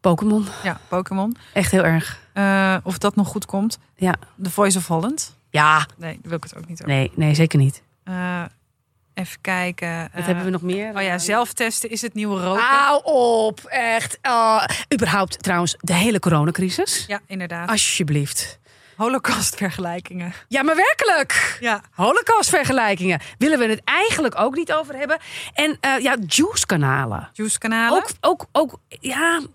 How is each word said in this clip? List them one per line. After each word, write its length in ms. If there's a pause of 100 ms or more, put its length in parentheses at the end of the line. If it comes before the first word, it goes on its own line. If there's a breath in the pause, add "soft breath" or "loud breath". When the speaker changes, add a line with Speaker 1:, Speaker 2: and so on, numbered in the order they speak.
Speaker 1:
Pokémon. 460 (160)
Speaker 2:
Ja, 260
Pokémon. 480 (160 loud breath)
Speaker 1:
Echt 180
heel 140
erg. 360 (120)
Speaker 2:
Eh, 500
of 160
dat 180
nog 120
goed 180
komt. 320 (180 soft breath)
Speaker 1:
Ja. 180 (280)
Speaker 2:
The 80
Voice 280
of 80
Holland. 500 (140)
Speaker 1:
Ja. 360 (100)
Speaker 2:
Nee, 160
daar 160
wil 80
ik 80
het 120
ook 120
niet 140
over. 120
Speaker 1:
Nee, 200
nee, 200
zeker 240
niet. 240 (260)
Speaker 2:
Eh, 340 (720)
even 260
kijken, 600
Speaker 1:
Wat 180
Speaker 2:
eh, 60
Speaker 1:
hebben 180
we 60
nog 120
meer? 320
Speaker 2:
oh 80
ja, 100
Speaker 1:
Eh, 60
Speaker 2:
zelftesten 720
is 120
het 120
nieuwe 280
roken. 220
Speaker 1:
Hou 400
op, 600
echt. 580
Oh, 420 (300 loud breath)
überhaupt 480
trouwens, 360
de 160
hele 240
coronacrisis. 880
Speaker 2:
Ja, 200
inderdaad. 420
Speaker 1:
Alsjeblieft. 880 (380 soft breath)
Speaker 2:
Holocaustvergelijkingen. 1400 (160)
Speaker 1:
Ja, 140
maar 140
werkelijk. 840
Speaker 2:
Ja. 200 (140)
Speaker 1:
Holocaustvergelijkingen. 1300 (180 loud breath)
Willen 200
we 80
het 180
eigenlijk 540
ook 160
niet 180
over 240
hebben? 220 (360 loud breath)
En, 260
eh, 180
ja, 180 (100)
juicekanalen. 1080
Speaker 2:
Juicekanalen. 680
Speaker 1:
Ook, 60 (120)
ook, 320
ook, 260 (100)
ja, 500
Speaker 2:
Komt 100
dat 60